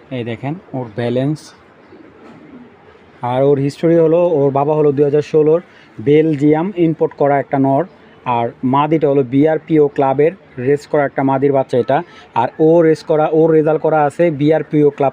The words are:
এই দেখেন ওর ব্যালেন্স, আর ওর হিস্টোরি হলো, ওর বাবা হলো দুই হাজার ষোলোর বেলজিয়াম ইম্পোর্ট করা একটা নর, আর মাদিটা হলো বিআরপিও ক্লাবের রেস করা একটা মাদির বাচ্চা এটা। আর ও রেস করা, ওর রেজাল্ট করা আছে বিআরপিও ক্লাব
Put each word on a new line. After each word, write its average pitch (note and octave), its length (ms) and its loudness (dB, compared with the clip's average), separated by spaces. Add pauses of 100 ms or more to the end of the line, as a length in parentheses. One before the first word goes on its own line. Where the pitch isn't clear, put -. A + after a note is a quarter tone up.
(100)
এই B2 140 -10
দেখেন A#2+ 300 -10 (200)
ওর B2+ 120 -8 (100)
ব্যালেন্স, B2+ 580 -6 (1700)
আর B2+ 200 -2
ওর C#3 160 2
হিস্টোরি C#3+ 380 0
হলো, E3 320 2
ওর C#3+ 220 0
বাবা C#3+ 240 -2
হলো D3+ 180 2
দুই C#3 120 0
হাজার D3 180 0
ষোলোর D#3 400 0 (380)
বেলজিয়াম D3+ 760 2
ইম্পোর্ট E3 380 -2
করা C#3+ 240 0
একটা C#3 200 -4
নর, C3+ 260 0 (400)
আর A#2+ 240 -4 (160)
মাদিটা D3 440 0
হলো C#3 140 2
বিআরপিও D3 680 0
ক্লাবের C#3 440 0 (260)
রেস C3+ 280 -2
করা D3 180 0
একটা C#3 180 -4
মাদির C3+ 300 0
বাচ্চা C3 260 -2
এটা। C3+ 240 0 (320)
আর A#2+ 140 -2 (100)
ও E3 240 4
রেস D#3+ 220 0
করা, D#3 280 0
ওর D#3+ 180 2
রেজাল্ট D#3 320 0
করা D#3 220 0
আছে E3+ 260 0
বিআরপিও D3+ 600 0
ক্লাব C3+ 220 -2